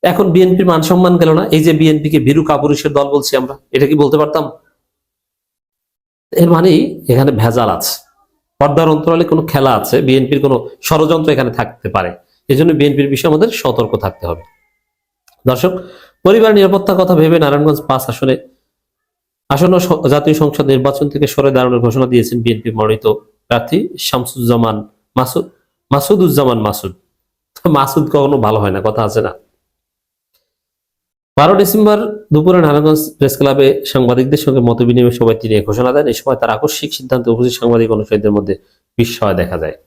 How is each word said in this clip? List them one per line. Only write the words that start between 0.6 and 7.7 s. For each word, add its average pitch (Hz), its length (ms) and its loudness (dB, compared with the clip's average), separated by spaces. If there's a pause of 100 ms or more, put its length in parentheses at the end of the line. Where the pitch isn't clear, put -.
মান 165 160 2
সম্মান 180 360 2
গেল 160 160 4
না। 180 140 0
এই 156 160 2
যে 165 100 4
বিএনপিকে 151 460 2
ভীরু 147 240 2
কাপুরুষের 147 500 -2
দল 139 140 0
বলছি 139 300 -2
আমরা, 131 200 -6 (140)
এটা 135 160 0
কি 151 80 0
বলতে 147 220 2
পারতাম? 151 260 -2 (1900)
এর 170 180 2
মানেই 170 600 0
এখানে 135 220 2
ভেজাল 117 380 0
আছে, - 240 -6 (680)